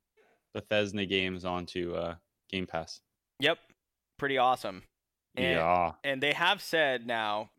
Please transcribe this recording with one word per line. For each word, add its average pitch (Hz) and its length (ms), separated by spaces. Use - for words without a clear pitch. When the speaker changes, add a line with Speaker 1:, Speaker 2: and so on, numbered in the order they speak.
Speaker 1:
Bethesda 104 520
games 92 400
onto, 87 500
uh, 85 220
Game 92 180
Pass. - 340
Speaker 2:
Yep. 151 200
Pretty 139 200
awesome. 120 460
And, 127 260
Speaker 1:
Yeah. 85 420
Speaker 2:
and 139 180
they 143 120
have 180 280
said 135 460
now, 110 520